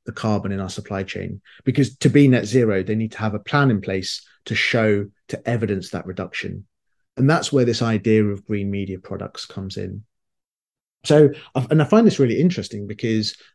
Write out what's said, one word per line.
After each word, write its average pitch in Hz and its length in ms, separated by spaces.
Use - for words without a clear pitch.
the 110 80
carbon 101 380
in 98 80
our 95 100
supply 98 340
chain?" 95 380
Because 127 340
to - 120
be 143 180
net 123 180
zero, 107 360
they 107 140
need 110 160
to - 80
have 107 160
a 104 40
plan 143 300
in 104 120
place 95 440
to 117 100
show, 107 500
to - 200
evidence 104 440
that 92 160
reduction. 92 580
And 135 120
that's 151 220
where 131 140
this 117 160
idea 110 420
of 101 240
green 101 240
media 98 260
products - 480
comes 95 300
in. 98 300
So, 151 260
I, 131 160
and 156 120
I 143 40
find 220 220
this - 120
really 117 200
interesting 110 480
because 110 480